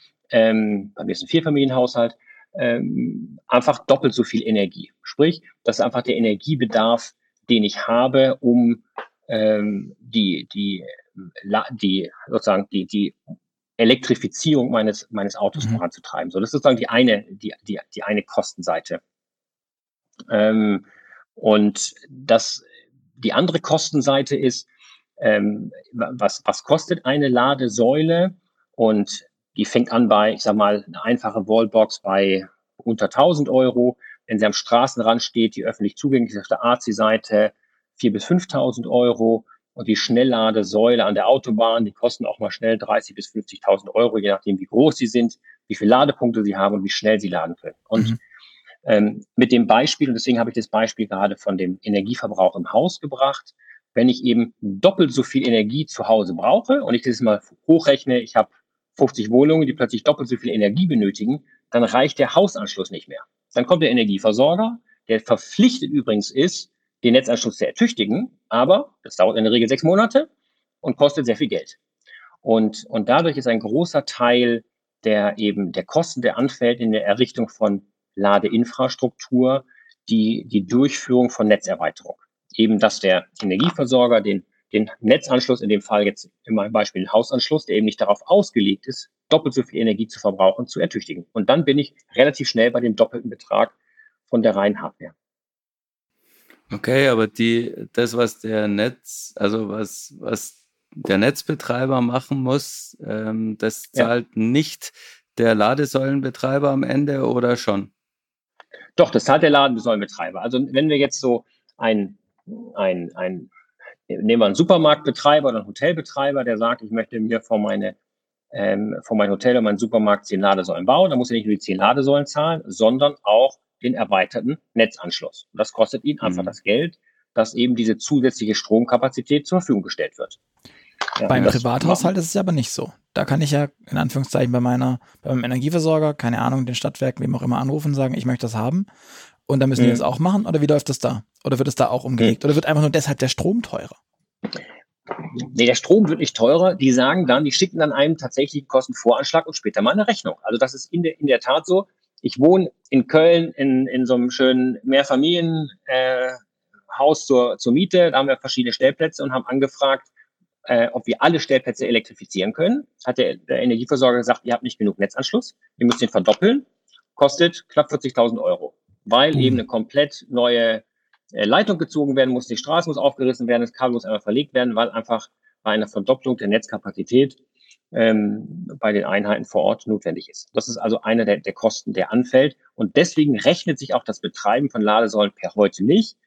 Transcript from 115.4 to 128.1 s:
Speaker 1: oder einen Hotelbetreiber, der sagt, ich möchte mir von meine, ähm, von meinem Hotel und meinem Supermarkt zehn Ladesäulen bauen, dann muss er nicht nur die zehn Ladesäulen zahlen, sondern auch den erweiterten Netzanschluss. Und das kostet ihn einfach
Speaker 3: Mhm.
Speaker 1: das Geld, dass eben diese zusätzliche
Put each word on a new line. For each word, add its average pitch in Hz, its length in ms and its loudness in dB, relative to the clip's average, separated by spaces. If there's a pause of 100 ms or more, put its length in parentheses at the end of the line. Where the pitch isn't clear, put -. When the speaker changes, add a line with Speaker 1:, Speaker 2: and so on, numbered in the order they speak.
Speaker 1:
oder 113 100 -2
einen 104 80 -12
Hotelbetreiber, 139 800 -4
der 117 120 -2
sagt, 117 260 -2
ich 107 100 -12
möchte 113 260 -6
mir 113 220 -2
von 107 220 -2
meine, 101 340 -4 (560)
ähm, 101 500 -4
von 110 160 -4
meinem 101 140 2
Hotel 123 240 2
und 117 80 2
meinem 104 140 0
Supermarkt 107 480 0
zehn 95 140 -2
Ladesäulen 92 460 0
bauen, 170 240 4
dann 135 80 0
muss 123 140 -2
er - 20 -2
nicht 110 120 -2
nur 107 80 0
die 101 60 -6
zehn 95 180 -6
Ladesäulen 139 480 2
zahlen, 156 400 -2
sondern 123 580 2
auch 117 340 4 (240)
den 123 120 -2
erweiterten 107 640 -2 (160)
Netzanschluss. - 800 -4
Und - 40 -20
das - 140 -2
kostet 113 320 -2
ihn 147 160 -4
einfach 92 220 -4
Speaker 3:
Mhm. 92 40 -6
Speaker 1:
das - 160 -12
Geld, 135 360 -2 (340)
dass - 220 -2
eben 120 220 0
diese 110 200 0
zusätzliche 120 580 0